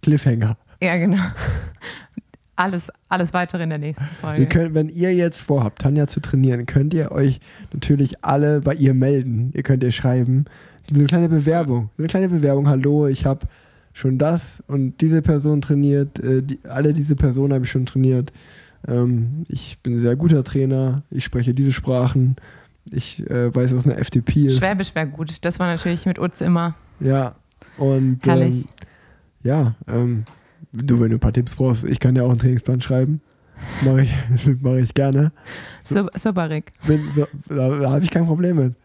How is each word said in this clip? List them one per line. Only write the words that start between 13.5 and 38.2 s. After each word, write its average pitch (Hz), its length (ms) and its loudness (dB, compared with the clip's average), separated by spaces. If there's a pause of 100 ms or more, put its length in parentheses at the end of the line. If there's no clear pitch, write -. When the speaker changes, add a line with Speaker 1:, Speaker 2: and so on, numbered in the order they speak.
Speaker 1:
schon 131 240 -2
das 160 480 -2
und 135 340 -4
diese 160 220 2
Person 151 400 0
trainiert, 143 560 0
äh, 131 240 0
die, - 160 -8 (100)
alle 147 240 0
diese 147 240 0
Personen 135 380 0
habe 127 100 0
ich 127 60 -4
schon 127 160 -2
trainiert. 131 440 0 (560)
Ähm, 123 640 -2
ich - 340 -10
bin 123 120 -4
ein 117 60 0
sehr 120 160 2
guter 151 280 4
Trainer, 135 680 0
ich 131 140 -6
spreche 123 300 -2
diese 139 180 2
Sprachen, 127 640 0 (540)
ich, - 300 -10 (100)
äh, 120 240 -2
weiß, 127 200 2
was 127 120 2
eine 143 100 2
F - 140 -4
T 123 100 2
P 143 280 2
ist.“ 131 100 4
Speaker 2:
Schwäbisch 190 360 0
wär 160 120 -2
gut. 156 400 -10
Das 175 120 -4
war 180 80 0
natürlich 170 380 -2
mit 180 140 0
Utz - 240 -4
immer 170 320 0 (240)
Speaker 1:
Ja, 135 380 0 (420)
und, 131 480 2
Speaker 2:
herrlich. 127 380 4
Speaker 1:
ähm, - 40 -18 (760)
ja, 123 320 2 (140)
ähm, 120 360 -2 (480)
du, 120 280 2
wenn 113 100 2
du 113 60 0
ein - 40 -2
paar 110 120 2
Tipps 120 240 -2
brauchst, 123 280 0
ich - 140 -2
kann 127 160 4
dir 127 100 2
auch 123 60 2
einen 120 80 2
Trainingsplan 127 420 0
schreiben. 131 400 0 (640)
Mach 135 140 4
ich, 135 140 2 (240)
<laughs> 127 240 2
mach 127 140 0
ich 127 200 0
gerne. 139 380 2 (500)
So, - 200 -6
Speaker 2:
Sob-, 180 140 -6
Sobarik. 165 540 -4 (160)
Speaker 1:
bin 151 140 4 (140)
so, 147 120 2 (220)
da, 131 280 -2
da 139 140 0
hab 147 140 2
ich 170 60 0
kein 170 160 0